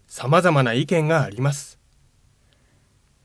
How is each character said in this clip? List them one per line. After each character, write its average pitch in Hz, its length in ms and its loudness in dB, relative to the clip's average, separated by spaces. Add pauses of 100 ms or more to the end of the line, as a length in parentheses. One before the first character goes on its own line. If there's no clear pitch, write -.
様 160 340 0
々 151 220 2
な 113 100 0
意 143 120 -2
見 160 200 0
が 156 160 0
あ 98 80 -4
り 104 100 -12
ま 139 120 0
す。 - 260 -14 (1500)